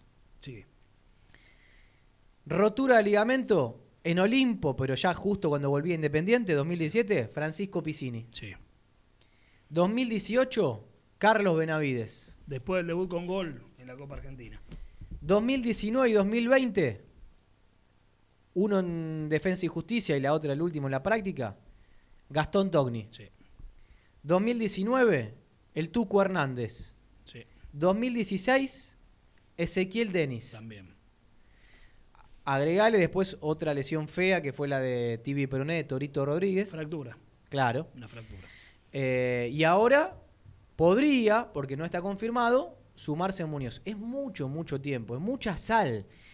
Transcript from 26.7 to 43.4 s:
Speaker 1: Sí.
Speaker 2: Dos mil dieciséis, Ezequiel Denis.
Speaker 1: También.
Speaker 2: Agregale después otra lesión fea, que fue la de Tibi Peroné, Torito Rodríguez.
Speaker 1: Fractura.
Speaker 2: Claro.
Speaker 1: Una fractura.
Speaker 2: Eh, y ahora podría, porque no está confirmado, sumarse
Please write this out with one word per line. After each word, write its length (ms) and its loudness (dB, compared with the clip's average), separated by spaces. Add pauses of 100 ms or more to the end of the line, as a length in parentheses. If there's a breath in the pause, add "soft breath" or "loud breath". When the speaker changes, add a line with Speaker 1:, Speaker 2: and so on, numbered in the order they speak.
Speaker 1:
Sí. 180 -20 (280 soft breath)
Speaker 2:
Dos 240 2
mil 180 -2
dieciséis, 840 0 (580)
Ezequiel 560 -2
Denis. 400 -2
Speaker 1:
También. 380 -16 (1600 soft breath)
Speaker 2:
Agregale 520 4
después 440 0
otra 340 -2
lesión 320 -4
fea, 340 0
que 100 -6
fue 160 -4
la 120 0
de 440 -2
Tibi 220 -2
Peroné, 380 -2
Torito 420 -4
Rodríguez. 460 0
Speaker 1:
Fractura. 440 -10 (340)
Speaker 2:
Claro. 460 0
Speaker 1:
Una 120 -16
fractura. 340 -18 (500 loud breath)
Speaker 2:
Eh, 640 0
y 120 2
ahora 520 4 (580)
podría, 800 4
porque 240 -6
no 80 -4
está 160 -4
confirmado, 800 0 (160)
sumarse 500 -4